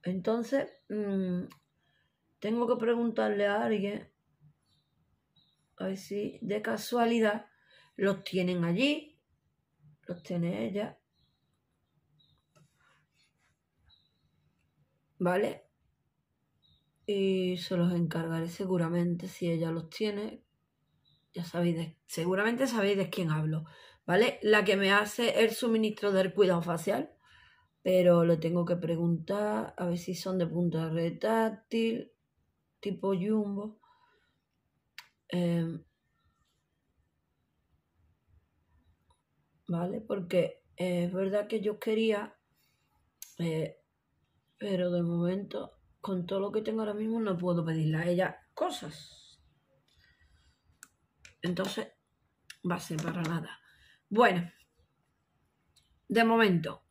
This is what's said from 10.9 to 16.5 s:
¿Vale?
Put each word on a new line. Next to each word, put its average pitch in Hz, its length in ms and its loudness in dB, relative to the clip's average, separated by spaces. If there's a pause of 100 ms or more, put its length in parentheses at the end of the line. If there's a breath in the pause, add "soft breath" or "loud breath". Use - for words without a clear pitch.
¿Vale? 180 480 0 (1400)